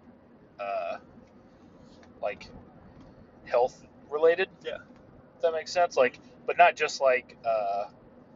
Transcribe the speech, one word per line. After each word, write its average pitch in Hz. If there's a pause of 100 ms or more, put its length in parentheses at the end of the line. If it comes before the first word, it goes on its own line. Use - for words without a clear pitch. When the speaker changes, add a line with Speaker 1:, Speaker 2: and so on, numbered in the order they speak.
(600)
Speaker 1:
uh, 98 (1200)
like, 104 (1000)
health - (240)
related. 165 (140)
Speaker 2:
Yeah. 156 (580)
Speaker 1:
If -
that 165
makes 156
sense. 175
Like, 127 (260)
but 143
not 170
just, 151
like, 127
uh, 104 (500)